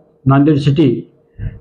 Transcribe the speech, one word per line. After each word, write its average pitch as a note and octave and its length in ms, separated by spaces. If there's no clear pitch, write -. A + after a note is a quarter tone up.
नांदेड C#3+ 300
सिटी C#3 540